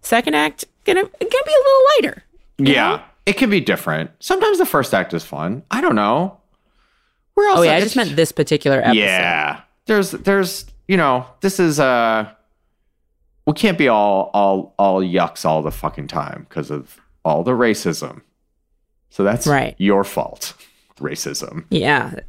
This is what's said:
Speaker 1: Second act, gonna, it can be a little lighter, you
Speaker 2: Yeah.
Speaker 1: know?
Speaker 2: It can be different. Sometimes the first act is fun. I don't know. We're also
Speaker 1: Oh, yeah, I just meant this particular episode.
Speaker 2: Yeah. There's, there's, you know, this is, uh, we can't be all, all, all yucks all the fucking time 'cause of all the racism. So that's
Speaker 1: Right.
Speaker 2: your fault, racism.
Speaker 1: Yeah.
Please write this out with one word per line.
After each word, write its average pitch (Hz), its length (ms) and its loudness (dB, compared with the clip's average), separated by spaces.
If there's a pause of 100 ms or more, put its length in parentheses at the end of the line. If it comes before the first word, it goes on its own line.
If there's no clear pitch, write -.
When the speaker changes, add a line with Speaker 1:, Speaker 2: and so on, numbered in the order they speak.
Speaker 1:
Second 247 340 -2
act, 302 300 -2 (200)
gonna, 370 160 2
it 427 300 -6
can 523 140 2
be 587 80 -4
a 539 100 6
little 539 200 6 (120)
lighter, - 280 -2 (340)
you 139 160 4
Speaker 2:
Yeah. 113 140 4 (100)
Speaker 1:
know? - 40 -12 (260)
Speaker 2:
It 202 100 0
can 233 140 2
be 190 100 2
different. 80 480 -2 (100)
Sometimes 381 380 0
the 349 80 2
first - 300 0
act 95 180 0
is 85 100 -4
fun. 90 460 -8
I 233 100 -4
don't 294 160 0
know. 120 420 0 (1000)
We're 415 140 4
also 180 120 4
Speaker 1:
Oh, - 20 6
yeah, 160 120 4
I 170 40 2
just 214 160 -2
meant 190 200 0
this 156 160 2
particular 147 480 0
episode. 113 160 2
Speaker 2:
Yeah. 87 680 0 (240)
There's, 202 260 0
there's, 196 540 -2 (220)
you 190 100 2
know, 131 300 0 (140)
this 190 180 -2
is, 156 200 2
uh, 117 480 2 (1200)
we 151 80 0
can't 185 240 0
be 151 100 2
all, 104 460 2
all, 98 460 0
all 98 220 2
yucks 90 440 -2
all 80 160 0
the 76 100 -6
fucking 76 360 -10
time 73 420 -10
'cause 73 220 -10
of - 280 -12 (240)
all 82 200 0
the 127 80 -2
racism. 110 680 -2 (920)
So - 120 -4
that's - 220 0
Speaker 1:
Right. 143 320 -2
Speaker 2:
your 98 260 2
fault, - 520 -8 (460)
racism. - 680 -10
Speaker 1:
Yeah. 127 440 -2 (160)